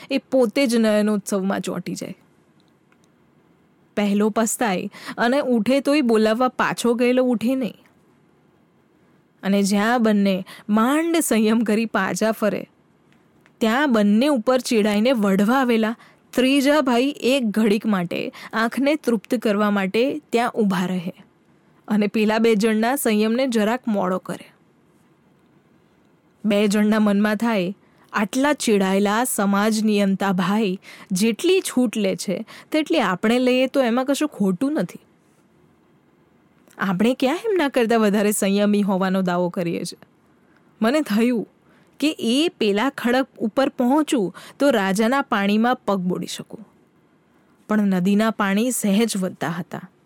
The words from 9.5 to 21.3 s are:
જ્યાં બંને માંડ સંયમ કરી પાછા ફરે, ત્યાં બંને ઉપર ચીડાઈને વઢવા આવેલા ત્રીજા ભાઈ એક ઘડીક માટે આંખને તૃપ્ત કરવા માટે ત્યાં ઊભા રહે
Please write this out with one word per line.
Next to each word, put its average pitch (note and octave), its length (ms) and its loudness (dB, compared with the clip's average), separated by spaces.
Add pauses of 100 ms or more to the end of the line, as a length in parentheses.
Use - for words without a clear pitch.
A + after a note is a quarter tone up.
જ્યાં G#3+ 400 0
બંને G3+ 420 2 (240)
માંડ C#4+ 480 2
સંયમ A3+ 440 2
કરી A3 260 0
પાછા G3+ 460 -2
ફરે, - 380 -4 (880)
ત્યાં B3 340 2
બંને G#3+ 340 4
ઉપર B3+ 320 2
ચીડાઈને G#3+ 540 0
વઢવા G3+ 480 2
આવેલા A3+ 360 0 (340)
ત્રીજા C4+ 500 2
ભાઈ C4 400 0
એક C4 240 0
ઘડીક G#3+ 420 0
માટે F#3 460 -2 (200)
આંખને A#3+ 420 0
તૃપ્ત A#3+ 400 -2
કરવા G#3 360 0
માટે A3 600 -2
ત્યાં A#3 200 0
ઊભા F#3+ 360 -2
રહે F3+ 280 -6 (720)